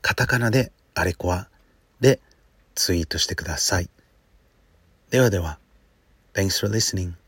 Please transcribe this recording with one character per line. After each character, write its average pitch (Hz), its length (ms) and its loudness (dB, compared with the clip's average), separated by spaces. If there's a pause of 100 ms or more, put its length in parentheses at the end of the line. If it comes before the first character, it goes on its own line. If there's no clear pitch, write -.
カ - 120 -2
タ 123 120 0
カ 120 120 0
ナ 117 120 2
で 123 220 0 (220)
あ - 100 -2
れ 90 80 0
こ - 160 -4
わ 92 200 -2 (520)
で 131 180 6 (560)
ツ - 200 -2
イ 85 80 0
ー - 20 -2
ト - 140 -6
し - 80 0
て - 80 -6
く 85 100 -8
だ 87 140 -6
さ 92 220 0
い。 85 100 -8 (1200)
で 127 100 4
は 120 100 6
で 98 80 -2
は、 80 200 -6 (760)
Thanks 98 320 0
for 101 80 -2
listening。 95 380 -2 (160)